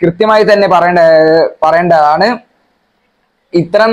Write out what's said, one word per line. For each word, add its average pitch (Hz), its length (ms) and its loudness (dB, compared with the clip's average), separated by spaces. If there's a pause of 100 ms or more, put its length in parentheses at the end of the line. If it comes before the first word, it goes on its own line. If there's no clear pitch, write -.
കൃത്യമായി 214 420 0
തന്നെ 202 300 0
പറയേണ്ട, 175 260 0 (640)
പറയേണ്ടതാണ്. 160 640 0 (1300)
ഇത്ര 175 260 -2 (140)